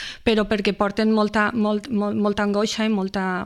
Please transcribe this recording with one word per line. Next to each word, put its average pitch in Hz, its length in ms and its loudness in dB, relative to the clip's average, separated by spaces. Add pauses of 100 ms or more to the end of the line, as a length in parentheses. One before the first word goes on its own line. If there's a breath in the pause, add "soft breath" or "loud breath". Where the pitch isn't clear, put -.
(220 loud breath)
però 214 240 2
perquè 208 320 0
porten 214 320 2
molta, 208 420 2
molt, 208 380 -2
molt, 208 260 0
molta 208 300 0
angoixa 214 400 0
i 220 60 2
molta, 190 540 -2